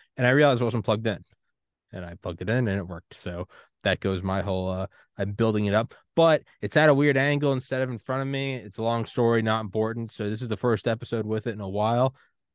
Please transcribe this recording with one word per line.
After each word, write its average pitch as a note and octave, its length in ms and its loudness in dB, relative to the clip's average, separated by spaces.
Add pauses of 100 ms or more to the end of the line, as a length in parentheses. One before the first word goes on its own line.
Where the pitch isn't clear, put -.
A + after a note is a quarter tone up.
(160)
And B2 100 2
I B2 40 4
realized C3+ 320 4
it - 20 0
wasn't A2+ 220 -2
plugged A2+ 200 0
in. G#2 160 -2 (720)
And F#2+ 100 -12
I F2 120 -12
plugged F2+ 260 -10
it F#2 80 -6
in B2 200 2
and G2 100 0
it F2+ 100 -6
worked. E2+ 260 -14
So F2+ 320 -10 (360)
that F#2+ 180 2
goes F#2+ 220 -2
my F#2+ 180 -2
whole, F#2 300 -2
uh, F#2 160 -4 (320)
I'm G2+ 140 -2
building G#2+ 340 2
it G2+ 80 2
up, A2+ 180 0 (240)
but E3 280 4 (180)
it's G#2+ 160 -2
at D#3 100 6
a C#3+ 60 8
weird C#3 240 2
angle C#3+ 340 2
instead C3 300 -4
of B2+ 80 -4
in A#2+ 80 -8
front C3 240 -4
of C3+ 60 -6
me. C3+ 260 -4
It's G#2 240 -12
a A2+ 40 -4
long A2+ 220 0
story, A#2 380 2
not A2 180 2
important. A2 500 -4
So G#2 200 -4
this G#2+ 100 -4
is B2 80 -6
the A2 80 -4
first A#2+ 320 0
episode A2 380 -4
with A2 200 -4
it A#2 60 -4
in G#2 80 -10
a G2 80 -6
while. A#2 460 0 (400)